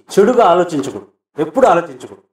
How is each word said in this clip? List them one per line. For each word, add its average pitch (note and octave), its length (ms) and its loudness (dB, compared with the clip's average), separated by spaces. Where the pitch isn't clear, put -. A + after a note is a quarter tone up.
చెడుగా A3 260 4
ఆలోచించకూడదు, E3+ 960 -4
ఎప్పుడు A#3+ 240 0
ఆలోచించకూడదు. D#3 560 -4